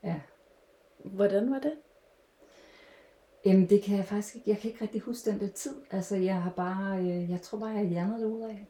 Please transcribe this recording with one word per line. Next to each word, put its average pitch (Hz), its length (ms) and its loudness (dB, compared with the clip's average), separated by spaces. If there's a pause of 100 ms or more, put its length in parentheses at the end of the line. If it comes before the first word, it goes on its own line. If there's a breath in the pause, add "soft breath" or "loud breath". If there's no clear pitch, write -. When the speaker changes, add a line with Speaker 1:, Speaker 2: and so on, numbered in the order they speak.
Speaker 1:
Ja. 170 160 -4 (840)
Speaker 2:
Hvordan 196 480 2
var 269 80 0
det? 294 140 -2 (1700 loud breath)
Speaker 1:
Jamen, 190 240 8
det 202 140 8
kan 202 140 0
jeg 190 80 0
faktisk 208 300 -6
ikke, 226 140 -8
jeg 208 80 4
kan 226 140 -4
ikke - 100 -10
rigtig 214 200 -4
huske 233 300 -4
den 202 80 -2
der 196 80 -2
tid. 269 280 -8 (160)
Altså, 190 240 -4
jeg 185 260 0
har 180 100 -2
bare, 190 480 -2
øh, 175 320 0
jeg 180 100 -4
tror - 180 -10
bare, 220 100 -6
jeg 214 160 0
hjernede 180 340 0
det 226 60 -2
ud 220 160 -2
af. 214 280 -10